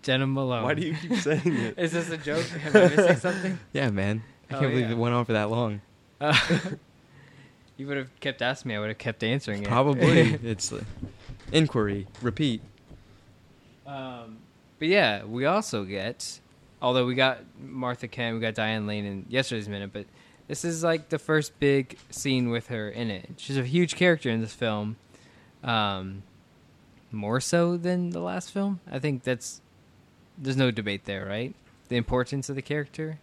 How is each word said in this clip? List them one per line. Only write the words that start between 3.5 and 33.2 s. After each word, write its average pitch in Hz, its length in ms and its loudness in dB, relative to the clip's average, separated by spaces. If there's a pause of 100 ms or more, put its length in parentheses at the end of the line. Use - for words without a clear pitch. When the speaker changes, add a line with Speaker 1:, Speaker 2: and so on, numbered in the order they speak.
Speaker 3:
<laughs> - 60 -20
Yeah, 139 180 2
man. 101 320 0 (260)
I 143 60 -8
Speaker 1:
Oh, 139 60 -4
Speaker 3:
can't 139 100 2
believe 123 160 2
Speaker 1:
yeah. 113 60 -2
Speaker 3:
it 117 60 0
went 120 180 2
on 120 80 2
for 117 80 -2
that 107 180 2
long. 110 300 0 (400)
Speaker 1:
Uh, 147 240 4
<laughs> - 40 -4 (1300)
you 135 80 -10
would 143 100 -4
have 131 240 -8
kept 135 220 -4
asking 131 260 -2
me. 110 80 -2
I - 40 -2
would 107 100 -2
have 107 80 -8
kept - 260 -4
answering 110 380 0
it. 101 60 -4
Speaker 3:
Probably. 139 680 6
Speaker 1:
<laughs> 113 100 -6
Speaker 3:
It's, 113 280 -4
uh, 110 120 -8 (680)
inquiry. 104 540 2 (140)
Repeat. 123 400 -2 (1300)
Speaker 1:
Um, 123 520 -12 (400)
but 156 100 0
yeah, 120 360 4
we 120 220 -4
also 165 380 0
get, 98 560 -8 (400)
although 127 260 2
we 123 80 -2
got 131 240 2 (220)
Martha 127 480 -8
Kent, 117 260 -4
we 113 60 -4
got 110 140 -2
Diane 107 320 -2
Lane 104 180 -4
in 98 240 -8
yesterday's 117 400 -2
minute, 101 240 -8
but 104 140 -10 (420)
this - 160 -8
is, 165 180 -2
like, 165 260 0
the 156 100 -2
first 156 420 0
big 139 380 4 (120)
scene 127 400 0
with 117 180 -4
her 107 200 -6
in 113 220 -4
it. 92 260 -8
She's 139 200 -6
a 131 80 0
huge 160 320 2
character 175 340 4
in 113 100 0
this 110 120 -6
film, 107 440 -2 (680)
um, 98 600 -2 (880)
more 110 300 -2
so 175 360 2
than 180 340 -2
the 175 100 -6
last 180 300 -6
film. 196 300 -2 (100)
I 135 80 -6
think 135 240 -2
that's, - 380 -6 (800)
there's 135 180 -2
no 131 140 6
debate 104 340 -4
there, 98 220 -6
right? 107 280 -6 (340)
The 123 80 -2
importance 127 520 -2
of 139 80 -6
the 135 60 -8
character. 151 600 -6